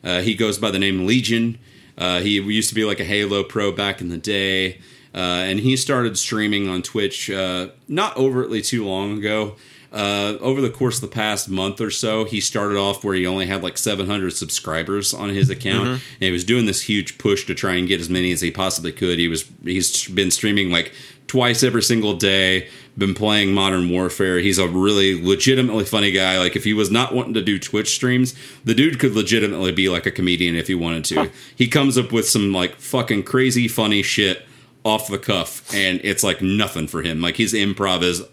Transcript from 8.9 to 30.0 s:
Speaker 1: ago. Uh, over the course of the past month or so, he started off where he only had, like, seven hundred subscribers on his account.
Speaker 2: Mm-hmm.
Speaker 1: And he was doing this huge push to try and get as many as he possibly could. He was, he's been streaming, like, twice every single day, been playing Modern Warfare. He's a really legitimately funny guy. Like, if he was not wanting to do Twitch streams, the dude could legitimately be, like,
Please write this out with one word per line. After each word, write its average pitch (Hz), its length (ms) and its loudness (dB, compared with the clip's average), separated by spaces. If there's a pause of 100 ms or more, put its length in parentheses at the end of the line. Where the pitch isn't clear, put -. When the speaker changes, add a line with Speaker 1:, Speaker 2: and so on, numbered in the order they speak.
Speaker 1:
ago. 104 360 -2 (380)
Uh, 101 480 -2
over 135 180 0
the 123 100 0
course 117 260 -2
of - 60 -4
the 101 140 -10
past 107 320 -2
month 95 320 -2
or 110 100 -2
so, 110 360 0
he 104 160 -4
started 104 360 0
off 98 260 0
where 101 120 0
he 90 100 2
only 92 200 0
had, 92 180 -2
like, 90 140 -6
seven 98 300 -2
hundred 98 240 -2
subscribers 82 840 -4
on 101 160 -6
his 98 200 2
account. 101 380 -2
Speaker 2:
Mm-hmm. 127 280 -6
Speaker 1:
And - 80 -4
he 95 80 2
was 87 120 -2
doing 117 220 2
this 98 160 0
huge - 360 -2
push 101 280 0
to 92 100 -6
try 92 200 -2
and 90 120 0
get 92 140 0
as 82 80 -8
many 90 240 2
as 82 80 -2
he 85 100 0
possibly 87 400 -4
could. 87 280 -2
He 85 100 2
was, 82 160 -4 (180)
he's 90 440 -2
been 92 240 0
streaming, 101 380 2
like, 85 220 0 (360)
twice 120 360 2
every 117 180 2
single 104 340 2
day, 95 520 2 (300)
been 98 160 0
playing 104 400 2
Modern 95 360 2
Warfare. 90 500 0
He's 95 200 2
a 92 80 4
really 95 580 4
legitimately 110 600 4
funny 101 260 2
guy. 92 280 2
Like, 90 180 0
if - 80 -2
he 107 80 4
was 104 180 2
not 120 240 2
wanting 120 200 -2
to 110 60 2
do 98 160 0
Twitch - 380 -2
streams, 127 400 2 (300)
the 113 100 2
dude 139 240 2
could 127 140 2
legitimately 104 580 2
be, 92 160 2
like, 87 180 0